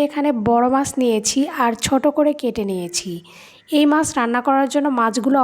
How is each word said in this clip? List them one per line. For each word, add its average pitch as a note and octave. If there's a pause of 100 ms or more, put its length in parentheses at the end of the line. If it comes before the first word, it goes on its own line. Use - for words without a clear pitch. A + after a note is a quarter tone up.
এখানে D4 (200)
বড় A#3 (100)
মাছ C#4 (120)
নিয়েছি A#3 (220)
আর A#3 (140)
ছোট C4+ (120)
করে D4
কেটে A3+
নিয়েছি। F3+ (680)
এই D4
মাছ D#4 (120)
রান্না A#3+
করার C4+
জন্য C#4+ (140)
মাছগুলো A#3